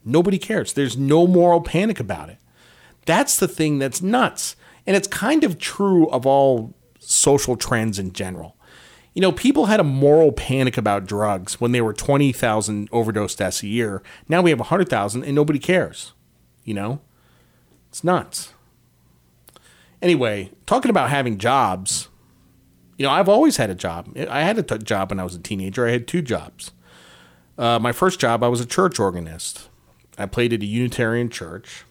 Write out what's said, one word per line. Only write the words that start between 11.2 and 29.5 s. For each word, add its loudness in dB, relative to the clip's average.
when 0
there 0
were -2
twenty 2
thousand -2
overdose -2
deaths -4
a -8
year. -4
Now 2
we 4
have 2
a -6
hundred 0
thousand -2
and -4
nobody 2
cares. -2
You -8
know? -6
It's -14
nuts. -4
Anyway, 0
talking 2
about 2
having -2
jobs, 0
you -2
know, 0
I've 4
always 6
had 0
a -6
job. -8
I -2
had 0
a -2
t-, -4
job -4
when -6
I -6
was -10
a -16
teenager. -4
I 0
had -4
two -4
jobs. -8
Uh, 2
my 0
first 0
job, 2
I 2
was 0
a -6
church 0
organist. -6